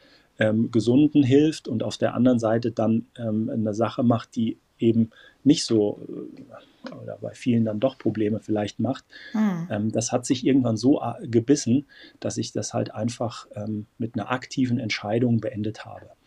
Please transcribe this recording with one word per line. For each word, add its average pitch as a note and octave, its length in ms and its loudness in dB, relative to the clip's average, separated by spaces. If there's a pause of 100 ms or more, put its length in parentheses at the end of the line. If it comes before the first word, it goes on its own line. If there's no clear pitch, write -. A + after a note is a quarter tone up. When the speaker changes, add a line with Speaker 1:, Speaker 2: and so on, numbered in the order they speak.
(400)
Speaker 1:
ähm, A2 320 2
Gesunden C#3 520 4
hilft D3 440 4
und A#2+ 160 -4
auf G#2+ 140 -6
der - 160 -2
anderen B2 260 4
Seite A2+ 320 0
dann, A2+ 340 0 (120)
ähm, A2 320 -2
eine A2 240 -2
Sache A2 300 -2
macht, A#2 320 0
die A2+ 220 -2 (220)
eben A2+ 320 2 (340)
nicht C#3+ 200 4
so, G#2 340 0 (100)
äh, - 840 -16 (100)
oder A2 180 -12
bei A2 140 -10
vielen A#2 320 0
dann G#2+ 140 -4
doch - 180 0
Probleme G#2+ 440 -2
vielleicht G#2 380 -4
macht. A#2 260 0 (260)
Speaker 2:
Hm. F#3 400 0
Speaker 1:
Ähm, G#2+ 200 0
das A2+ 200 -2
hat B2 140 0
sich D3+ 200 -2
irgendwann B2+ 320 4
so B2+ 240 4
a-, A#2 220 -6
gebissen, C3 640 2 (320)
dass A2 180 -6
ich A#2 140 -6
das - 240 -6
halt A2+ 180 -4
einfach, A#2 640 -6
ähm, G#2+ 320 -6 (100)
mit A#2 180 -6
einer G#2 140 -6
aktiven B2+ 500 -2
Entscheidung A2+ 600 0
beendet G#2+ 460 -6
habe. G2+ 260 -18 (160)